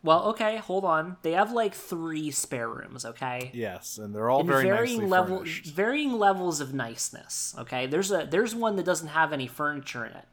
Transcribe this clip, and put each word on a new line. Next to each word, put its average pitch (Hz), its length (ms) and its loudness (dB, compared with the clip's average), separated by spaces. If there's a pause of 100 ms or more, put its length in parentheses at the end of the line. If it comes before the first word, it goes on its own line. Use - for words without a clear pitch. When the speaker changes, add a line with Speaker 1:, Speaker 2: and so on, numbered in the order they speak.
Speaker 1:
Well, 170 280 6
okay, 220 280 0
hold 196 260 -2
on. 170 380 2
They 165 100 0
have, 208 200 2
like, 220 220 0
three 160 560 -6
spare 123 380 -4
rooms, 123 360 -12
okay? 127 480 -6
Speaker 2:
Yes, 107 460 -6
and 104 160 -10
they're 113 160 0
all 135 100 6
Speaker 1:
In 160 60 2
Speaker 2:
very 135 180 6
Speaker 1:
varying 226 340 2
Speaker 2:
nicely 202 120 0
Speaker 1:
level, 185 280 4
Speaker 2:
furnished. 165 280 -8
Speaker 1:
varying 240 460 0
levels 190 480 2
of 131 120 -6
niceness, - 880 -6
okay? 127 280 -4
There's 185 260 2
a, 165 180 2
there's 214 240 2
one 226 220 0
that 175 100 0
doesn't 165 220 0
have 156 240 2
any 131 160 -4
furniture 135 580 -4
in - 60 -12
it. - 200 -18